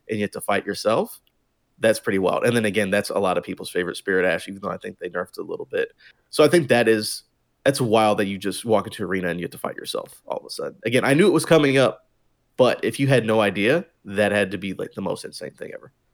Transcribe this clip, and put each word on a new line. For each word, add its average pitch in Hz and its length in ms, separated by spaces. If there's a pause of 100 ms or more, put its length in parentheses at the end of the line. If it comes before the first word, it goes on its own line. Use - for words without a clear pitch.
and - 100
you 104 60
have 98 60
to - 100
fight 101 240
yourself. 110 560 (580)
That's 110 220
pretty 98 180
wild. 92 280
And 120 100
then 113 80
again, 101 240
that's 101 220
a - 80
lot 92 180
of 87 80
people's 90 240
favorite 90 300
Spirit 92 260
Ash, 87 240
even 98 140
though 95 80
I 92 80
think 92 200
they 90 120
nerfed 90 260
it - 40
a - 20
little 87 240
bit. - 260 (380)
So - 120
I 151 60
think 160 200
that 120 200
is, 110 360 (420)
that's 139 160
wild 110 340
that 104 80
you 98 140
just 95 260
walk 104 220
into - 160
an 87 80
arena 92 180
and 85 100
you 85 60
have - 60
to - 80
fight - 180
yourself - 500
all - 120
of - 80
a - 40
sudden. - 360
Again, 117 180
I 131 80
knew 170 140
it 170 80
was 156 100
coming 147 320
up, - 320 (480)
but 123 260
if 110 160
you 139 100
had 123 180
no 110 160
idea, 104 420 (220)
that 101 260
had 101 200
to 101 40
be, 92 160
like, - 220
the 101 80
most - 240
insane - 240
thing - 240
ever. - 180 (220)